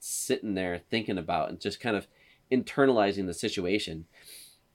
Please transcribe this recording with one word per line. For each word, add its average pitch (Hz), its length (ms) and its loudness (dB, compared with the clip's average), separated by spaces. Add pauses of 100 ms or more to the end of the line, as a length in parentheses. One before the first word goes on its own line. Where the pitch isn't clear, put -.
sitting - 520 -2
there 90 360 -2
thinking 107 260 -2
about 82 340 0
and 90 100 -10
just 101 200 -4
kind 117 160 0
of 135 120 -4 (420)
internalizing 110 760 4
the 87 80 -4
situation, 92 720 -2 (680)